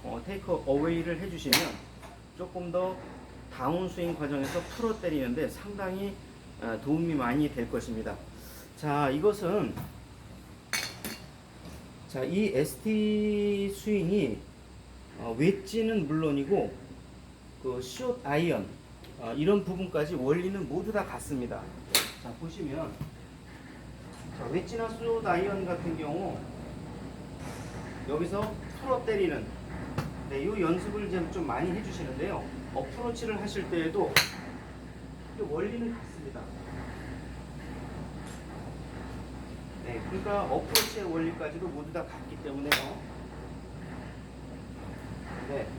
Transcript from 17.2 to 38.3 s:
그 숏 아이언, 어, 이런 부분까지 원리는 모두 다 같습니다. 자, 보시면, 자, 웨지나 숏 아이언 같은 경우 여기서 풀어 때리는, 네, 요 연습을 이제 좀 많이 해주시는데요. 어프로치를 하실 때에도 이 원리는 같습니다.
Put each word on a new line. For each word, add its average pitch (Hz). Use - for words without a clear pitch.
그 127
숏 247
아이언, 143
어, 117
이런 190
부분까지 175
원리는 170
모두 185
다 202
같습니다. 123
자, 120
보시면, 160
자, -
웨지나 226
숏 226
아이언 190
같은 170
경우 156
여기서 175
풀어 254
때리는, 175
네, 135
요 214
연습을 185
이제 175
좀 170
많이 139
해주시는데요. 170
어프로치를 226
하실 190
때에도 165
이 -
원리는 226
같습니다. -